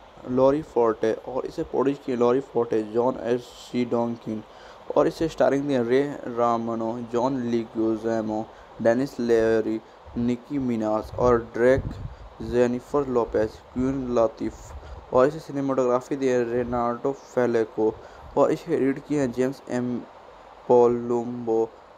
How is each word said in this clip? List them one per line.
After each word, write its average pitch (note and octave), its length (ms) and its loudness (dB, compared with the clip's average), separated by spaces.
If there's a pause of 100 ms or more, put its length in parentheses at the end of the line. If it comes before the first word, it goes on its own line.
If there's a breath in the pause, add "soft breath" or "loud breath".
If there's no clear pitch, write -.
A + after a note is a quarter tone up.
(300)
लॉरी C3+ 320 4
फोर्टे A2+ 500 0
और - 340 -6
इसे - 160 -8
प्रोड्यूस C#3 440 0
किए B2+ 100 -4
लॉरी A#2+ 240 4
फोर्टे, A#2 420 -2
जॉन A#2 380 0
एस B2 200 -2
सी - 440 -6
डॉन्किन A#2 580 -4 (540 loud breath)
और D3 100 4
इसे E3 220 -2
starring C#3 360 2
दिए C3+ 180 0
रे C3+ 440 0
रामनो, A#2 720 -2 (140)
जॉन B2+ 280 0
लीगुइजामो, A2+ 1080 -2 (360 loud breath)
डेनिस A#2+ 380 0
लेरी, A2+ 600 2 (360 loud breath)
निकी A#2+ 420 -4
मिनाज A2 600 -2
और B2 200 4 (160)
ड्रेक, B2+ 280 4 (600 loud breath)
जेनिफर B2 640 0
लोपेज, A2+ 440 0
क्वीन B2+ 640 -4
लातिफ - 1000 -4
और B2+ 120 6
इसे D3+ 120 -2
सिनेमेटोग्राफी C3+ 800 0
दिए B2+ 280 2
रेनार्डो A#2+ 680 -2
फेलेको A2+ 840 0 (420 loud breath)
और C#3+ 160 4
इसे D#3+ 220 -4
edit C3+ 320 0
किए D3 140 -2
हैं B2+ 120 -2
जेम्स B2+ 380 -2
एम B2 280 -2 (720)
पोलुम्बो, A#2+ 1000 2 (280)